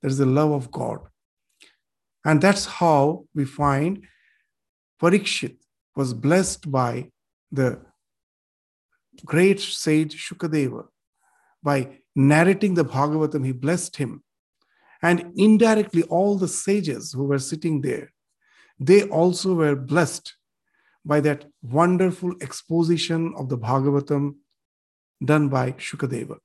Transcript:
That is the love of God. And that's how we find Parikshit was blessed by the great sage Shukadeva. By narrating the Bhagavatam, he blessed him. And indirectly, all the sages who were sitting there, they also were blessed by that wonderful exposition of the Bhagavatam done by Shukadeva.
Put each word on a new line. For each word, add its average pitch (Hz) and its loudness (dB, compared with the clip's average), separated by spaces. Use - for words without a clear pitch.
That 139 -4
is 135 -4
the 139 2
love 147 2
of 131 -4
God. 117 -8
And 151 4
that's 196 2
how 160 2
we 143 -2
find 143 -2
Parikshit 180 0
was 131 -4
blessed 156 0
by 123 -2
the 127 -2
great 190 4
sage 156 -2
Shukadeva. 151 -6
By 139 -2
narrating 175 4
the 165 2
Bhagavatam, 147 -2
he 131 -2
blessed 151 -4
him. 127 -8
And 170 0
indirectly, 214 4
all 196 0
the 180 -2
sages 160 -4
who 135 -4
were 139 0
sitting 156 -4
there, 123 -8
they 190 6
also 180 0
were 151 2
blessed 139 -2
by 147 2
that 147 -2
wonderful 180 0
exposition 165 -2
of 135 -8
the 127 -4
Bhagavatam 139 -2
done 147 2
by 127 -2
Shukadeva. 131 -8